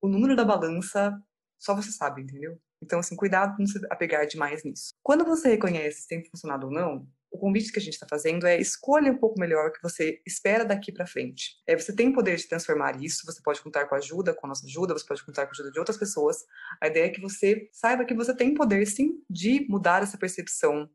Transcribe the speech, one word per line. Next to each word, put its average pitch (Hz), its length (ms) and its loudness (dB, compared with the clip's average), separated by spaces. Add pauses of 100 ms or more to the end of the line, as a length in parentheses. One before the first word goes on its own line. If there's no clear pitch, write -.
o 196 40 0
número 226 300 4
da 226 80 4
balança, 202 720 0 (400)
só - 160 -2
você 208 160 -6
sabe, 135 300 -6
entendeu? 139 380 -12 (240)
Então, 170 160 -2
assim, 175 180 -6
cuidado 196 400 2
pra 208 40 -2
não 202 60 4
se 202 140 -2 (100)
apegar 156 360 0
demais 151 360 -4
nisso. - 280 -10 (120)
Quando 311 220 4
você 320 240 2
reconhece 175 540 2
se - 60 -20
tem 165 140 -8
funcionado 143 440 -8
ou 135 60 -6
não, 147 360 -4 (220)
o 175 80 -14
convite 202 340 0
que 208 80 0
a - 20 -6
gente 156 160 -10
tá - 100 -18
fazendo 160 380 0
é 175 140 6
escolha 277 500 2
um 254 80 0
pouco 220 220 2
melhor 160 280 2
o 156 40 -4
que - 100 -14
você 160 420 -2
espera 208 400 0
daqui 202 280 -2
pra 180 120 -6
frente. 131 520 -8 (100)
É, 165 100 4
você 165 160 -6
tem 233 200 4
poder 190 240 2
de 165 100 -8
transformar 143 560 -2
isso, - 240 -8
você 165 160 -14
pode 147 180 -2
contar 147 260 -2
com 139 100 0
a - 20 2
ajuda, 165 340 -2
com 156 140 -6
a - 40 -8
nossa 135 160 -10
ajuda, 165 260 -2
você 151 120 -4
pode 143 200 -6
contar 143 180 -4
com 139 60 -2
a - 20 -14
ajuda 139 220 -12
de 147 80 -4
outras 208 160 -2
pessoas. 160 480 0 (360)
A - 60 0
ideia 160 200 2
é - 20 0
que 190 120 -8
você 196 520 0
saiba 247 320 2
que 247 100 -2
você 240 220 0
tem 262 180 4
poder, 214 320 4
sim, 294 280 0 (140)
de 226 400 2
mudar 190 360 4
essa 202 120 -8
percepção 156 800 -2